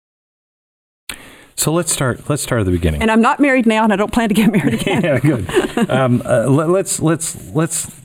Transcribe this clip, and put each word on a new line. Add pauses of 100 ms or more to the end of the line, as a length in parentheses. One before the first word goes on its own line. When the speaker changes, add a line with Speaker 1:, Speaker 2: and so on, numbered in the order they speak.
(1600)
Speaker 1:
So
let's
start,
let's
start
at
the
beginning.
Speaker 2:
And
I'm
not
married
now,
and
I
don't
plan
to
get
married
again.
Speaker 1:
<laughs>
Yeah,
good.
Um,
uh,
le-,
let's,
let's,
let's, (140)